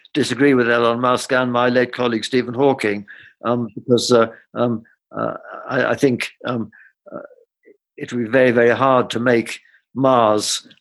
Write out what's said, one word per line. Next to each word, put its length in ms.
disagree 400
with 160
Elon 320
Musk 320
and 200
my 180
late 220
colleague 320
Stephen 300
Hawking, 520
um, 300
because, 380
uh, 140
um, 280
uh, 180
I, 180
I 80
think, 380
um, 260
it 140
will 120
be 60
very, 220
very 220
hard 360
to 100
make 400
Mars 720